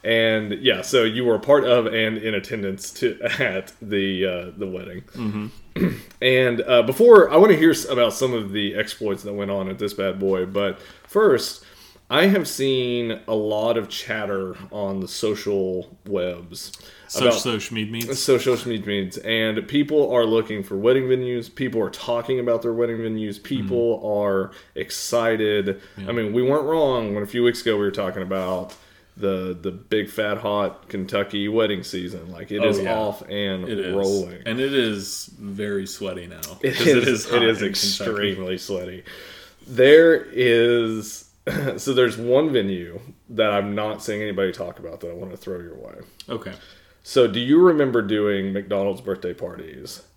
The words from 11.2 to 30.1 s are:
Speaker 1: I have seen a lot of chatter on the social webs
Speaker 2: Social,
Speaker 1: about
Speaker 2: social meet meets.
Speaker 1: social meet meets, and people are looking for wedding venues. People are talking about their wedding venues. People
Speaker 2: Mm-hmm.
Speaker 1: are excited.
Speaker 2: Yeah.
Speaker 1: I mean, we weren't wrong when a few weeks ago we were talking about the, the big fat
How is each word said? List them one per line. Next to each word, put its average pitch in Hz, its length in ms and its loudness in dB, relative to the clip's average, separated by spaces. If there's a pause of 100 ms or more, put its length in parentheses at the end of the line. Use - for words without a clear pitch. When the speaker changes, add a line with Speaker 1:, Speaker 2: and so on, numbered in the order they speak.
Speaker 1:
I 156 160 4
have 190 220 4
seen 123 800 -2
a 113 60 0
lot 107 420 0
of 101 120 -4
chatter 98 680 -6 (160)
on 98 280 -4
the 92 80 -6
social 98 880 -4 (100)
webs 87 680 -6 (340)
Speaker 2:
Social, 131 220 0
Speaker 1:
about 110 120 4
Speaker 2:
social 113 340 -4
meet 107 180 -4
meets. 117 260 -6
Speaker 1:
social 123 380 2 (120)
meet 107 180 -6
meets, 98 320 -4
and 110 500 -2
people 147 440 2
are 120 120 4
looking 110 400 0
for 98 120 -8
wedding 127 280 2
venues. 123 500 -2
People 120 280 -4
are 95 80 -4
talking 120 500 -4
about 117 220 0
their 117 100 -2
wedding 117 260 -2
venues. 110 440 -6
People 117 560 0
Speaker 2:
Mm-hmm. - 80 -8
Speaker 1:
are 101 440 0 (240)
excited. 104 1040 0 (160)
Speaker 2:
Yeah. 98 120 -10
Speaker 1:
I 120 40 -4
mean, 110 200 -2
we 123 100 2
weren't 139 220 2
wrong 131 500 0
when 104 80 -2
a 101 40 -6
few 120 180 0
weeks 120 160 2
ago 110 160 2
we 101 80 2
were 98 80 2
talking 98 300 -4
about 92 520 -4 (420)
the, 92 440 -2
the 90 120 -6
big 104 360 -2
fat 104 300 -2